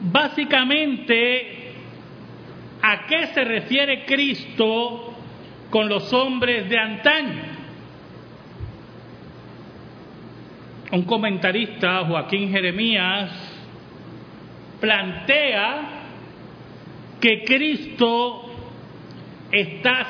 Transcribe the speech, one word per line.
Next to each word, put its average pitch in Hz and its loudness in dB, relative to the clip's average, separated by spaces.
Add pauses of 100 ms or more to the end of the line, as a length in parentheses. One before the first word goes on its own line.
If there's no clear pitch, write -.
básicamente, 254 4 (1040)
¿a 208 4
qué 311 2
se 269 2
refiere 254 2
Cristo 240 0 (560)
con 214 4
los 202 0
hombres 247 2
de 233 4
antaño? 220 2 (3500)
Un 180 4
comentarista, 190 2
Joaquín 185 0
Jeremías, 190 2 (1500)
plantea 220 2 (1400)
que 220 6
Cristo 240 2 (1000)
está 247 2